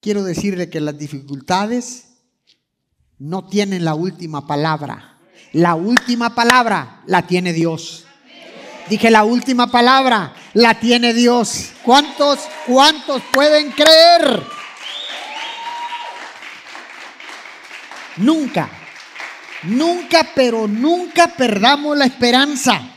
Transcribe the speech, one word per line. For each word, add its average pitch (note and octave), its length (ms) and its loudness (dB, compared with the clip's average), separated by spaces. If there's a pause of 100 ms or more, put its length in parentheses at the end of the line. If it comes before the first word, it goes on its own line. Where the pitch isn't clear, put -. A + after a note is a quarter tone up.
Quiero G3+ 220 -4
decirle F3+ 440 -4
que E3 120 -8
las D3 160 -6
dificultades D3+ 1200 -6 (1000)
no F#3 280 -10
tienen G3 380 -2
la D#3 100 0
última D#3 500 -8
palabra. D3+ 720 -6 (360)
La E3+ 220 2
última A#3 600 -2
palabra A#3 680 0
la F3+ 200 0
tiene F3+ 280 -2
Dios. E3 500 -4 (840)
Dije, A3 200 2
"La A3 140 8
última B3 480 0
palabra A#3+ 640 2 (200)
la A3+ 220 6
tiene A#3+ 360 2
Dios". A#3+ 580 0 (140)
¿Cuántos, C#4+ 540 2 (280)
cuántos C#4 540 2 (100)
pueden D4 400 2
creer? D#4+ 720 6 (3750)
Nunca, B3 520 0 (960)
nunca, D#4+ 720 0
pero A3+ 320 0
nunca E4+ 640 0
perdamos C#4 680 0
la C#4 100 2
esperanza. B3+ 880 0